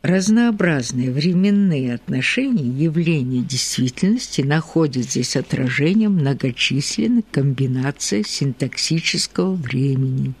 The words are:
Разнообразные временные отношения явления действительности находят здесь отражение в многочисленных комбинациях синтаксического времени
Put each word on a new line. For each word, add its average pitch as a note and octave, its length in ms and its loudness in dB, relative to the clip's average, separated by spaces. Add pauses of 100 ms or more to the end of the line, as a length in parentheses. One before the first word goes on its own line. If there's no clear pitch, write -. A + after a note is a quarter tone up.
Разнообразные F#3 1080 2
временные F3 800 2
отношения E3+ 720 -2
явления D3 760 0
действительности C3+ 1000 -2
находят C#3+ 640 0
здесь - 320 -2
отражение C#3+ 720 0
в G3+ 40 2
многочисленных C#3+ 1160 0
комбинациях C3+ 960 0
синтаксического - 1300 -2
времени C3 880 0